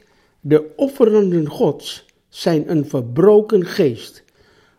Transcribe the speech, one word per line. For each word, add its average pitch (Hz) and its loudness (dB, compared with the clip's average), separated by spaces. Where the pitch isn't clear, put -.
"De 151 0
offeranden 208 2
Gods - -4
zijn 156 -2
een 151 0
verbroken 180 0
geest, - -4